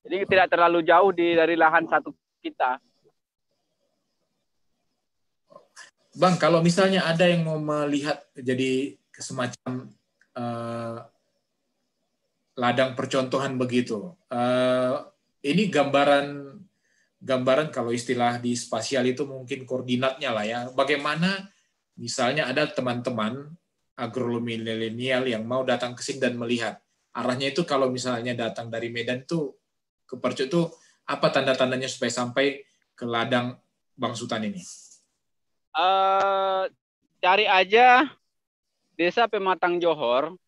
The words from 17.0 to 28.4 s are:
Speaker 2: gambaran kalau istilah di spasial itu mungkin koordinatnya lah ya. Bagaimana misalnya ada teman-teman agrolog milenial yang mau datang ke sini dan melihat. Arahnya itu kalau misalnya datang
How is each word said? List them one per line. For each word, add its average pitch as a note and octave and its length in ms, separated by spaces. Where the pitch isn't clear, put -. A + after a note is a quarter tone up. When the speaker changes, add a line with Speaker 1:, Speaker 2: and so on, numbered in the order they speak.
Speaker 2:
gambaran C3 480
kalau A#2 240
istilah A#2+ 480
di A#2+ 80
spasial B2 560
itu B2+ 160
mungkin C3 400
koordinatnya B2+ 720
lah G#2 80
ya. A#2 160
Bagaimana D3+ 720
misalnya B2+ 560
ada D3 160
teman-teman B2 800
agrolog A#2+ 480
milenial A2+ 800
yang A2+ 240
mau B2+ 160
datang B2 320
ke - 80
sini C3+ 160
dan B2 160
melihat. A#2 480
Arahnya B2+ 400
itu F3 80
kalau C3+ 240
misalnya B2 480
datang A#2 320